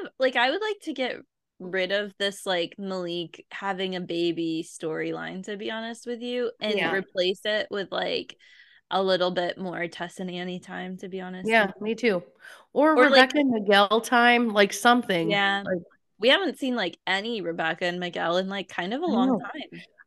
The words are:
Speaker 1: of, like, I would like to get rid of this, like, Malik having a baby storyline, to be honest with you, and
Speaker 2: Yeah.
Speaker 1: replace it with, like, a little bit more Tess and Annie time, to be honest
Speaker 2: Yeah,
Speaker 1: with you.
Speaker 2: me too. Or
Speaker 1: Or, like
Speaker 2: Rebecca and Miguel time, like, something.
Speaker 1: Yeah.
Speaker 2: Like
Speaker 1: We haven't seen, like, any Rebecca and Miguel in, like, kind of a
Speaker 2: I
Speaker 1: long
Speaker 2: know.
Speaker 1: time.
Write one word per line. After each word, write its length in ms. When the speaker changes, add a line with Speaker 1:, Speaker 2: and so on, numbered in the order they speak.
Speaker 1:
of, 160
like, 180
I 140
would 100
like 220
to 100
get 240
rid 320
of 260
this, 280
like, 320
Malik 760
having 440
a 60
baby 640
storyline, 800
to 120
be 140
honest 360
with 140
you, 300
and 160
Speaker 2:
Yeah. 160
Speaker 1:
replace 500
it 280
with, 200
like, 460
a 140
little 280
bit 260
more 300
Tess 340
and 100
Annie 300
time, 360
to 120
be 100
honest 300
Speaker 2:
Yeah, 180
Speaker 1:
with 100
you. 60
Speaker 2:
me 120
too. 280
Or 220
Speaker 1:
Or, 140
like 20
Speaker 2:
Rebecca 280
and 120
Miguel 500
time, 480
like, 220
something. 580
Speaker 1:
Yeah. 360
Speaker 2:
Like 140
Speaker 1:
We 100
haven't 280
seen, 180
like, 300
any 360
Rebecca 440
and 140
Miguel 380
in, 100
like, 220
kind 240
of 80
a 60
Speaker 2:
I 40
Speaker 1:
long 160
Speaker 2:
know. 120
Speaker 1:
time. 420